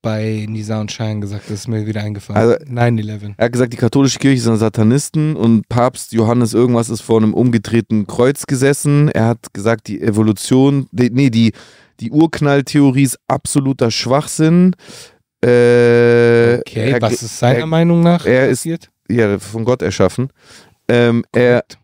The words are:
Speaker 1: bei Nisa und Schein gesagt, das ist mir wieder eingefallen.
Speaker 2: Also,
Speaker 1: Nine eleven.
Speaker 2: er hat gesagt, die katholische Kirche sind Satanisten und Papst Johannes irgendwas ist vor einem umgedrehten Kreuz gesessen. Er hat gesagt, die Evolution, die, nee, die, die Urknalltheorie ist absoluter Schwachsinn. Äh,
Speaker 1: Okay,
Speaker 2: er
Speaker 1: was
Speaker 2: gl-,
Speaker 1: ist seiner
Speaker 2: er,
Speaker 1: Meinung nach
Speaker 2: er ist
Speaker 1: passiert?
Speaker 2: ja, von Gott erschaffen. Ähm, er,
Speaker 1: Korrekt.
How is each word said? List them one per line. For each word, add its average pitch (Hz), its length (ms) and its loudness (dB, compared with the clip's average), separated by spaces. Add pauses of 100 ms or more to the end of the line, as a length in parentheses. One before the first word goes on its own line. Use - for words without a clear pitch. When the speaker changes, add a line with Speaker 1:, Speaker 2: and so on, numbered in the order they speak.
Speaker 1:
bei 110 480 -4
Nisa 110 320 -6
und 104 100 -8
Schein 107 300 -6
gesagt, 101 240 -10
das - 60 -12 (100)
ist - 60 -12
mir 110 200 -4
wieder 104 160 -6
eingefallen. 104 360 -8
Speaker 2:
Also, 113 160 4 (120)
Speaker 1:
Nine 120 340 0
eleven. 104 360 -12
Speaker 2:
er 113 80 0
hat 120 80 -4
gesagt, 123 200 0
die - 40 -12
katholische 135 420 0
Kirche 135 220 2
sind 113 160 0
Satanisten 123 800 0
und 113 340 2
Papst 120 420 -2
Johannes 113 420 0
irgendwas 117 360 2
ist 107 120 -6
vor 113 160 2
einem 107 160 2
umgedrehten 113 720 0
Kreuz 131 380 -2
gesessen. 143 640 0
Er 110 180 0
hat - 260 -4
gesagt, 110 340 -4
die 104 140 -8
Evolution, 113 920 0
die, 123 180 0
nee, 131 200 2
die, 113 240 2 (480)
die 113 100 -8
Urknalltheorie 143 920 2
ist 127 140 -2 (100)
absoluter 135 600 -2
Schwachsinn. 156 840 0 (680)
Äh, 120 1160 4
Speaker 1:
Okay, 113 320 -4
Speaker 2:
er 120 100 0
Speaker 1:
was 113 120 0
Speaker 2:
gl-, 117 120 -6
Speaker 1:
ist - 140 -14
seiner 123 200 2
Speaker 2:
er, 156 80 -4
Speaker 1:
Meinung 170 340 2
nach 170 240 2
Speaker 2:
er 127 240 2
ist 127 100 -2
Speaker 1:
passiert? 165 300 -10 (200)
Speaker 2:
ja, 107 300 0
von 107 260 -10
Gott 127 160 -2
erschaffen. 101 480 -2 (600)
Ähm, 120 420 2
er, 123 300 2
Speaker 1:
Korrekt. - 220 -18